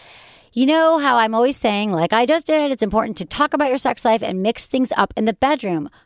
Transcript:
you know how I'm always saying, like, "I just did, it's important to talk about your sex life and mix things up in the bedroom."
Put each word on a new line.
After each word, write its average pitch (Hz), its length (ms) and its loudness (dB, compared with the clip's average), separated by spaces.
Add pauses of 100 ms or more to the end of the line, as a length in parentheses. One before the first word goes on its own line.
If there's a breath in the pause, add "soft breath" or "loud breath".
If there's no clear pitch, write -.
(540 loud breath)
you 247 120 0
know 320 320 4
how 277 200 2
I'm 226 180 2
always 247 220 2
saying, 208 340 -2
like, 175 220 0
"I 233 120 4
just 311 220 0
did, 302 240 0
it's 254 120 -4
important 214 340 -2
to 175 80 -8
talk - 280 -2
about 294 140 0
your 254 100 0
sex - 280 -4
life 226 180 2
and 185 180 -4
mix 214 240 -2
things 262 300 -2
up - 220 0
in 220 80 -2
the 220 80 0
bedroom." 190 560 -2 (160 soft breath)